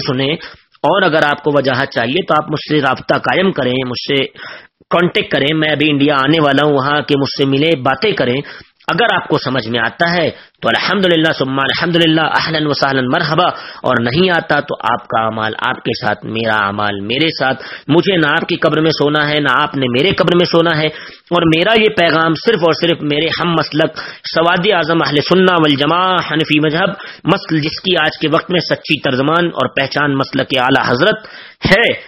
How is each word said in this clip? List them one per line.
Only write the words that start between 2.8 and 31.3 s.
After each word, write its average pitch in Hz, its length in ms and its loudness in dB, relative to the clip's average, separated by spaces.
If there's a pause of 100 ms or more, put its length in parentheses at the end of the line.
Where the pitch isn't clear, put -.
رابطہ 135 340 0
قائم 165 380 2
کریں، 123 220 -2 (120)
مجھ 123 260 -6
سے 135 140 0 (640)
کانٹیکٹ 175 400 0
کریں۔ 147 240 0
میں 156 140 0
ابھی 151 220 0
انڈیا 143 240 2
آنے 143 260 2
والا 143 260 4
ہوں، 147 80 2
وہاں 143 280 0
کے 147 160 0
مجھ 139 200 -4
سے 143 60 2
ملیں، 139 380 2
باتیں 139 300 0
کریں۔ 123 240 0 (520)
اگر 202 260 0
آپ - 140 -4
کو 151 100 2
سمجھ 127 300 -4
میں 117 120 -2
آتا 165 320 0
ہے 165 180 0 (320)
تو 117 60 0
الحمدللہ 165 720 2
ثم 135 200 -2
الحمدللہ، 160 640 2
اہلاً 156 460 -2
و 147 60 0
سہلاً، 135 320 0
مرحبا، 156 400 0 (380)
اور 127 180 0
نہیں 147 300 2
آتا 160 300 0
تو - 200 -8
آپ - 280 -2
کا 113 160 0
اعمال 110 280 -2 (160)
آپ 127 80 -2
کے 127 300 -6
ساتھ، 104 200 -2
میرا 113 300 -2 (100)
اعمال 101 340 -2
میرے 127 280 -2 (100)
ساتھ۔ 131 240 -2 (260)
مجھے 175 280 2
نہ 156 100 2
آپ 156 220 0
کی 175 80 -2
قبر 156 240 0
میں 160 100 2
سونا 147 380 0
ہے، 147 120 -2
نہ 143 100 0
آپ 143 260 0
نے 135 120 0
میرے 135 260 2
قبر 175 220 2
میں 175 100 4
سونا 165 340 2
ہے۔ 156 60 0 (440)
اور 175 120 2 (140)
میرا 214 240 2
یہ 214 60 4 (100)
پیغام 165 380 2
صرف 175 300 0
اور 165 80 4
صرف 165 300 0
میرے 151 240 -2
ہم 160 240 -2
مسلک 156 480 0 (360)
سواد 170 380 2
اعظم 165 340 0
اہل 143 100 -2
سنہ 185 360 4
والجماع 160 640 2
حنفی 151 520 0
مذہب 170 240 0 (340)
مسل، 160 360 0
جس 156 200 -6
کی 185 160 -2
آج 156 220 0
کے 156 100 -2
وقت 156 220 -2
میں 180 100 0
سچی 143 400 -2
ترجمان 147 460 0
اور 127 220 -6
پہچان 139 460 -2
مسلک 135 440 -2
اعلیٰ 123 320 2
حضرت 170 360 0 (400)